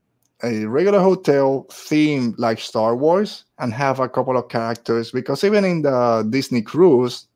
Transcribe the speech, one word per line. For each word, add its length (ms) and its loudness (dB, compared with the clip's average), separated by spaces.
a 220 -4
regular 340 2
hotel 720 2
theme 680 0
like 220 -2
Star 340 -2
Wars 520 -2
and 140 -4
have 280 -2
a 80 -2
couple 260 -2
of 140 -4
characters, 640 -4
because 340 -4
even 180 2
in 200 -2
the 460 2
Disney 320 -2
cruise, 720 2